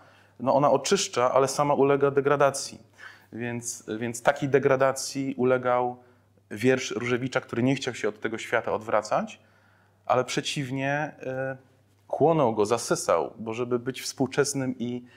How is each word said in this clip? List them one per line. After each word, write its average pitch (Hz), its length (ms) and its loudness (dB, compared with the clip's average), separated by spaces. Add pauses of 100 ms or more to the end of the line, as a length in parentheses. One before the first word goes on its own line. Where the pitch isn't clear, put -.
(400)
no 127 160 2
ona 143 160 4
oczyszcza, 135 600 2
ale 135 160 4
sama 143 260 0
ulega 139 380 4
degradacji. 139 680 0 (540)
Więc, 120 500 -8 (160)
więc 117 220 -6
takiej 143 280 0
degradacji 135 880 2
ulegał 123 600 0 (540)
wiersz 127 400 2
Różewicza, 123 500 -2
który 117 220 -4
nie 135 120 2
chciał 127 200 -6
się 107 140 -2
od - 100 -10
tego 110 180 -6
świata 110 360 -2
odwracać, 110 640 -2 (640)
ale 123 200 2
przeciwnie, 135 640 -4 (320)
e, 131 360 -8 (500)
chłonął 139 480 4
go, 104 100 4
zasysał, 104 760 0
bo 110 140 -8
żeby 120 260 -2
być 127 220 -8
współczesnym 131 800 -2
i, 123 260 -6 (120)